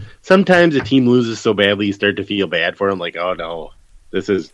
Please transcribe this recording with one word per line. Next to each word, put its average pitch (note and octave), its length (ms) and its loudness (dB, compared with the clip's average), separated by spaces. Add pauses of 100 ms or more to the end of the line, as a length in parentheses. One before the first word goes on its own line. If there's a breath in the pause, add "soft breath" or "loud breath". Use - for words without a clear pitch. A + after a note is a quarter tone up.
(220 soft breath)
sometimes F3+ 540 4
a C3+ 40 0
team C3 280 2
loses A#2+ 320 2
so A2+ 140 0
badly G2+ 340 2
you G2 60 -2
start G2+ 240 -2
to G2+ 60 -6
feel G2 240 -4
bad E2+ 300 -2
for G2 120 -2
'em, G2 100 -2
like, F2 180 -8
"Oh F2+ 160 -4
no, E2 380 -10 (400)
this F#2 180 -4
is, F#2 240 -2